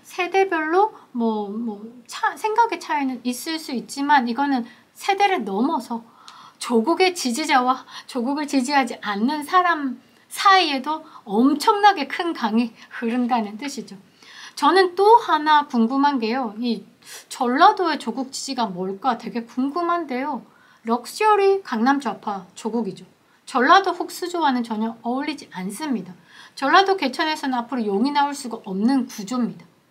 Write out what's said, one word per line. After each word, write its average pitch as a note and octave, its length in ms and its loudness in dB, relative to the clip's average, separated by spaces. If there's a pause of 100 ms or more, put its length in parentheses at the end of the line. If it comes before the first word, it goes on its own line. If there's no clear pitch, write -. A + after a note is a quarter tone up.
세대별로 F4+ 920 0 (140)
뭐, G#3+ 380 -2
뭐 G#3+ 340 -8 (240)
차-, - 280 -4
생각의 G#4+ 440 0
차이는 C4+ 440 -4
있을 D#4 360 -6
수 D#4 140 -12
있지만 C4+ 540 2
이거는 B3+ 380 -2 (280)
세대를 G4 500 0
넘어서 A#3 600 -2 (560)
조국의 E4+ 560 2
지지자와 C4 680 0 (220)
조국을 C#4+ 400 -4
지지하지 C4+ 540 0
않는 A#3 420 -2
사람 D#4 580 0 (280)
사이에도 D#4 760 2 (200)
엄청나게 D#4 840 4
큰 E4+ 260 -4
강이 A#3 400 -2 (160)
흐른다는 A#3 680 -2
뜻이죠. G#3+ 400 -10 (580)
저는 F4+ 400 4
또 G#4+ 220 8
하나 D4+ 500 2
궁금한 C4+ 520 2
게요. A3 400 -2
이 A3+ 240 -4 (460)
전라도의 D#4 720 2
조국 C4 320 -8
지지가 B3+ 360 -6
뭘까 G3 500 -4
되게 A#3 260 -8
궁금한데요. C#4+ 1000 -4 (400)
럭셔리 G4 800 2
강남 B3+ 360 0
좌파 G3+ 460 -8 (100)
조국이죠. G#3 500 -6 (400)
전라도 F4 460 4
훅수조와는 E4 720 -4
전혀 A3+ 380 -6
어울리지 C#4 520 -6
않습니다. F#3+ 600 -6 (420)
전라도 F#4+ 420 4
개천에서는 D4+ 600 -2
앞으로 A#3 280 -4
용이 G#3 260 0
나올 C#4+ 220 0
수가 A3+ 300 -10
없는 A3+ 440 0
구조입니다. G#3+ 580 -6 (240)